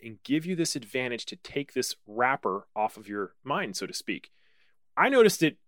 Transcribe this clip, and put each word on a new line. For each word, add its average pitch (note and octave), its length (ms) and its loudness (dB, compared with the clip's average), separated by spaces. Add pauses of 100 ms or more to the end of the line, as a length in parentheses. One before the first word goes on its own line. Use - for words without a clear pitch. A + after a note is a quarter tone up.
and A2+ 180 -16
give D#3 220 0
you F3+ 100 -2
this E3 220 0
advantage B2 500 -4
to G2+ 100 -12
take - 360 -8
this - 240 -2 (100)
wrapper G#2+ 600 0 (100)
off G#2+ 220 0
of G#2 100 -20
your G2+ 240 -6 (100)
mind, C#3+ 320 -4
so G2 120 -6
to - 80 -8
speak. - 360 -8 (680)
I F#3+ 100 6
noticed A#3 340 6
it D#3 140 2 (120)